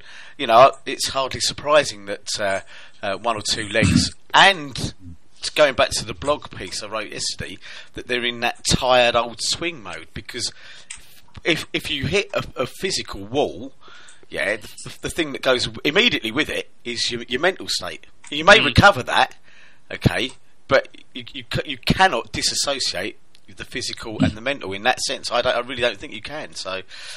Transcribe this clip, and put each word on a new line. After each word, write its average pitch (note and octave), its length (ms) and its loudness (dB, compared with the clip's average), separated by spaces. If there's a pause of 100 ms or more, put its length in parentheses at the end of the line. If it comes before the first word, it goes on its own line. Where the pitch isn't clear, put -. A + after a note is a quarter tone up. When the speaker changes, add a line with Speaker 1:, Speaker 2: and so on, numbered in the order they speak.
(380)
Speaker 1:
you C#3+ 80 -2
know, A#2+ 280 10 (120)
it's - 240 -4
hardly C3 300 -2
surprising C3+ 680 2
that, G2+ 220 -8 (120)
uh, G2 200 0 (420)
uh, G2 160 -2
one A2+ 200 0
or G#2 40 -6
two G#2+ 280 -4
legs, G2 440 4 (100)
<coughs> - 120 -18
and D#3 580 4 (600)
going D3 180 6
back C3+ 200 4
to - 120 -2
the A2+ 80 -8
blog - 380 -2
piece G2+ 320 -10
I G#2+ 60 -10
wrote G#2 220 -6
yesterday, - 460 -8 (380)
that G2+ 120 -10
they're B2 160 0
in A#2+ 180 -2
that A#2+ 180 -2 (100)
tired B2 460 6
old A#2 260 0
swing E3 400 -4
mode, E2 320 -12
because A#2+ 400 -8 (880)
if, D#3+ 300 0
if D#3 160 -4
you C#3+ 160 -4
hit G3 300 0
a, C3+ 80 0 (180)
a B2 60 0
physical A#2 580 -6
wall, A2+ 480 -2 (560)
yeah, F2+ 280 -2
the, - 100 -12 (160)
the, - 200 -14
the C#3 60 -4
thing D#3 220 -2
that - 100 -8
goes B2+ 280 2 (160)
immediately D3+ 460 2
with C#3+ 180 0
it - 200 -4 (140)
is A#2 260 -4
your, A#2+ 200 -6
your B2 100 -2
mental E3+ 300 0
state. - 360 -6 (240)
You D3+ 140 -4
may G#3 160 10
Speaker 2:
Mm. - 60 2
Speaker 1:
recover C3 380 8
that, G2 320 2 (580)
okay, G2 380 0 (360)
but - 220 4 (240)
you, B2 100 -10 (100)
you C3 160 -10
ca-, - 160 0
you C3+ 120 -6
cannot - 540 2
disassociate A#2+ 840 -2 (380)
the A2+ 100 -12
physical A2+ 560 -6
and F2 120 2
the G#2+ 80 -12
mental A#2+ 320 -4
in G2+ 100 -8
that B2+ 160 2
sense. A#2 320 -4
I A#2+ 100 2
don't, B2 140 2
I A#2 60 0
really B2 200 -6
don't A#2 160 0
think C3 160 -12
you G#2+ 80 -10
can. C#3+ 320 -10
So, F#2 280 -8 (360)